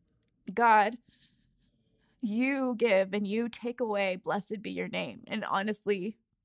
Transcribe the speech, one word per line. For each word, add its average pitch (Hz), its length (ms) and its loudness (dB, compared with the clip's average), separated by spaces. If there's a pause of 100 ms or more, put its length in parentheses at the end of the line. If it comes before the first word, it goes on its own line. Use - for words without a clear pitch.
(520)
"God, 220 440 6 (1300)
you 254 540 0
give 190 380 4
and 208 120 -2
you 226 220 -2
take 240 320 -8
away, 202 360 0
blessed 190 460 -4
be - 100 -8
your 180 160 -4
name." - 380 -6
And 214 180 -6
honestly, 202 720 -2 (280)